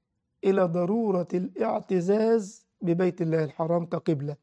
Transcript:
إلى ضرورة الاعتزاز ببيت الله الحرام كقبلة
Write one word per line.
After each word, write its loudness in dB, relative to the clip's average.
إلى 4
ضرورة 0
الاعتزاز 0
ببيت 0
الله 0
الحرام -2
كقبلة -4